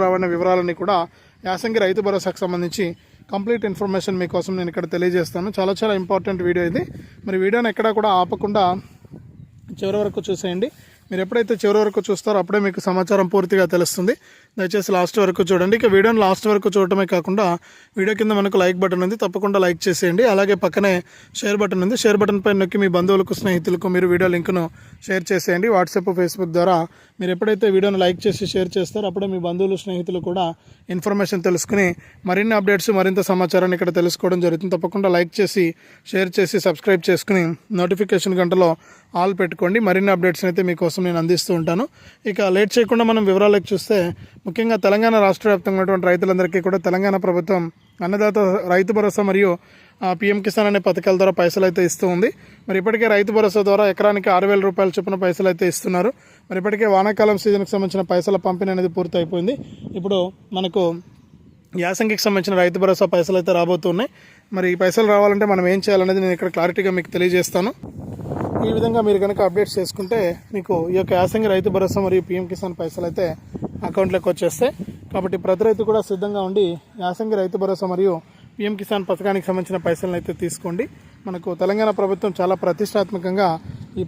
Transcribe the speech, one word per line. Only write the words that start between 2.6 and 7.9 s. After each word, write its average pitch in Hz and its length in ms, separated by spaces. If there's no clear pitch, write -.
కంప్లీట్ 208 380
ఇన్ఫర్మేషన్ 190 500
మీకోసం 175 380
నేను 175 140
ఇక్కడ 175 220
తెలియజేస్తాను. 180 640
చాలా 196 240
చాలా 214 200
ఇంపార్టెంట్ 185 460
వీడియో 175 240
ఇది. 294 120
మరి 190 160
వీడియోని 226 300
ఎక్కడా 220 260